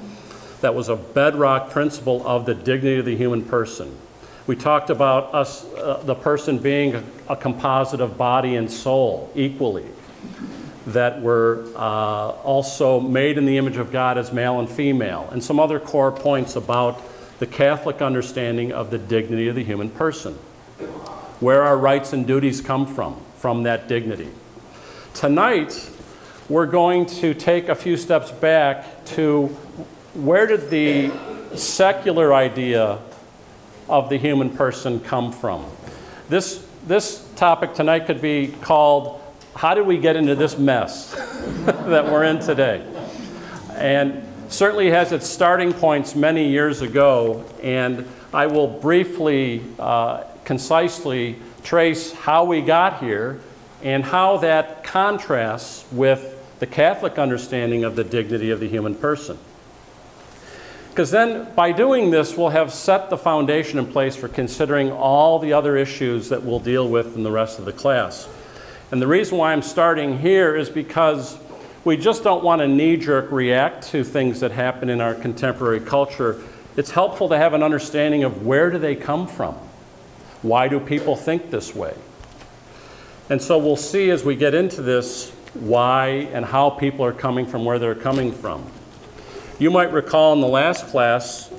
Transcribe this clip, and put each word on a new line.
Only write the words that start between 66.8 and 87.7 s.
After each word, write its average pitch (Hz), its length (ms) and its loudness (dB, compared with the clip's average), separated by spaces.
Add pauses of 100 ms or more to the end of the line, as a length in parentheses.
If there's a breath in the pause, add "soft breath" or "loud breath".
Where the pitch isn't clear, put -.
with 117 280 0
in 113 80 -4
the 107 80 -2
rest 110 260 0
of 98 80 -12
the 101 80 -8
class. - 540 0 (640 loud breath)
And 127 100 0
the 131 60 2
reason 180 320 2
why 160 120 2
I'm 147 120 0
starting 156 560 2
here 175 360 4
is 151 140 -2
because 151 680 0 (480 loud breath)
we 160 140 4
just 220 260 0
don't 180 200 2
want 165 180 4
to 139 60 2
knee-jerk 147 640 2
react 127 580 0
to 143 140 -2
things 127 380 -2
that 120 100 0
happen 123 360 -4
in 120 140 -2
our 117 140 0
contemporary 120 640 -2
culture. 135 560 0 (420 loud breath)
It's 143 140 -4
helpful 185 380 0
to 160 80 4
have 156 180 4
an 156 80 2
understanding 147 600 0
of 107 220 -2
where 143 240 4
do 175 80 -2
they 151 160 -2
come 160 320 -4
from? - 300 -6 (840 loud breath)
Why 120 260 4
do 143 120 0
people 147 360 -2
think 165 340 -4
this - 240 -8
way? 85 200 -8 (1400 loud breath)
And 135 100 2
so 165 160 2
we'll 147 180 2
see 190 360 0
as 147 120 0
we 139 120 0
get 143 180 2
into 180 300 0
this 123 480 -2 (240)
why 131 800 2
and 120 120 -4
how 139 240 2
people 139 340 -2
are 123 100 0
coming 127 340 -4
from 117 180 -4
where 120 140 0